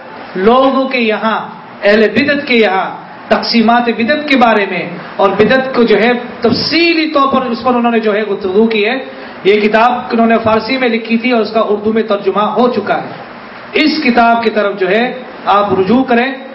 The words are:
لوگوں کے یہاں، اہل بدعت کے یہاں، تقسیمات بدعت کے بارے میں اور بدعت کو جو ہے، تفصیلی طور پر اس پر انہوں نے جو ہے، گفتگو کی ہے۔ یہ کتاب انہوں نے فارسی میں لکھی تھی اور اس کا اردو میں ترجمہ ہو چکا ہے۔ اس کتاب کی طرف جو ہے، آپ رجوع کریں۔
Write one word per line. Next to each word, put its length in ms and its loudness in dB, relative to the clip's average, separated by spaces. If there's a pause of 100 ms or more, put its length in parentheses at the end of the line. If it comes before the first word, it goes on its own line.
(380)
لوگوں 500 4
کے 120 -2
یہاں، 400 -2 (440)
اہل 260 4
بدعت 380 0
کے 80 0
یہاں، 340 2 (380)
تقسیمات 680 2
بدعت 320 -2
کے 80 2
بارے 320 2
میں 200 -6 (260)
اور 140 2
بدعت 460 2
کو 80 4
جو 200 4
ہے، 80 2 (300)
تفصیلی 680 0
طور 240 2
پر 120 0
اس 180 -6
پر 120 2
انہوں 160 0
نے 80 2
جو 160 0
ہے، 80 0
گفتگو 440 0
کی 180 0
ہے۔ 100 0 (480)
یہ 100 4
کتاب 380 4 (200)
انہوں 160 2
نے 160 4
فارسی 340 0
میں 120 0
لکھی 280 -2
تھی 140 0
اور 100 2
اس 120 -4
کا 60 2
اردو 340 0
میں 100 0
ترجمہ 380 0
ہو 320 2
چکا 240 -2
ہے۔ 100 -8 (640)
اس 300 0
کتاب 400 2
کی 60 2
طرف 300 -2
جو 100 0
ہے، 340 -2 (220)
آپ 340 2
رجوع 240 2
کریں۔ 280 0 (240)